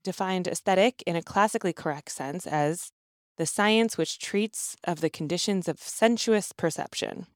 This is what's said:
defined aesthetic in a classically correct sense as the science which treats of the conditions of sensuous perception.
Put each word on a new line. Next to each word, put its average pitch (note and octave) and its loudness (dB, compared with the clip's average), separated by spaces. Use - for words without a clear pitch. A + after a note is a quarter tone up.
defined F#3 -2
aesthetic G3 2
in E3+ 0
a E3 -2
classically G3+ 2
correct D3+ -6
sense D3+ -8
as D3+ 0
the E3 0
science A3 2
which - -2
treats - -4
of E3 -2
the D#3+ 2
conditions F3 -2
of D3+ -2
sensuous A3+ 0
perception. - -4